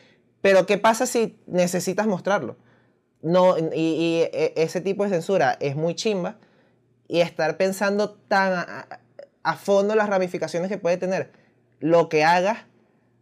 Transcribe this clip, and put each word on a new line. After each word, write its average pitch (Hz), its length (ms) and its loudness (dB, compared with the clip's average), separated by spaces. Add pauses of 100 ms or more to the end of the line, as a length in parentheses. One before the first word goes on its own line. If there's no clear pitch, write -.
(420)
Pero 190 240 4
¿qué 202 120 2
pasa 226 280 2
si 233 400 -2
necesitas 180 600 -2
mostrarlo? 185 500 -2 (680)
No, 180 360 4
y, 165 40 0 (120)
y 165 480 0 (100)
e-, 156 240 -2
ese 160 260 -2
tipo 196 220 -2
de 208 60 -2
censura 170 500 0
es 139 160 -4
muy 165 180 -2
chimba, 196 420 -4 (720)
y 165 120 0
estar 160 360 -2
pensando 202 560 -2
tan 190 400 0
a, 180 100 -4
a, - 380 -14 (420)
a 156 140 -2
fondo 202 380 0
las 208 140 2
ramificaciones 185 640 -2
que 208 80 -6
puede 175 200 0
tener 180 320 -4 (500)
lo 165 300 4
que 151 140 2
hagas 180 340 2 (640)